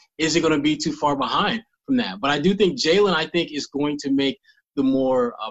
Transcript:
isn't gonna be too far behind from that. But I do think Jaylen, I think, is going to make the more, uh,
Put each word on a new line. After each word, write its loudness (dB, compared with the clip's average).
isn't 0
gonna 2
be 2
too -4
far 0
behind -2
from 0
that. -4
But 0
I 0
do 2
think 2
Jaylen, 4
I -2
think, -2
is -8
going -4
to -6
make 0
the 0
more, 0
uh, -8